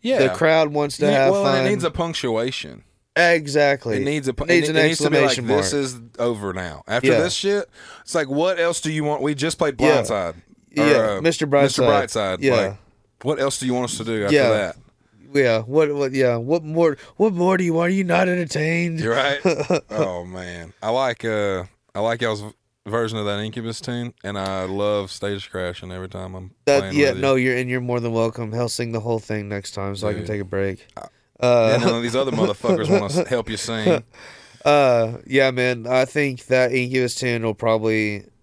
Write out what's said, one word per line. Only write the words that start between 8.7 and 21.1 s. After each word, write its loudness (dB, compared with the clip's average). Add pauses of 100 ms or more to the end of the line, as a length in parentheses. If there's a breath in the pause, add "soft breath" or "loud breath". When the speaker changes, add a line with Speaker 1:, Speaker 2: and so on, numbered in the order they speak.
Speaker 1:
do -4
you -2
want?" -2
We 0
just -4
played 0
Speaker 2:
Yeah. 6
Speaker 1:
Blindside. -4 (360)
Speaker 2:
Yeah, 0 (120)
Speaker 1:
Or, 2
uh, -4
Speaker 2:
Mister 0
Brightside. 4
Speaker 1:
Mister 2
Brightside. 2
Speaker 2:
Yeah. 4
Speaker 1:
Like, 0 (460)
what -2
else 0
do -6
you 0
want -2
us -8
to -6
do -2
after 2
Speaker 2:
Yeah. 4
Speaker 1:
that? 0 (580)
Speaker 2:
Yeah. 4
What, 2
what, -2
yeah. 2
What -2
more, 0 (200 loud breath)
what 2
more 2
do 0
you, 0
are 0
you 0
not 2
entertained? -2
Speaker 1:
You're 0
right. 0
Speaker 2:
<laughs> -2
Speaker 1:
Oh, -4
man. -12 (100)
I -4
like, -2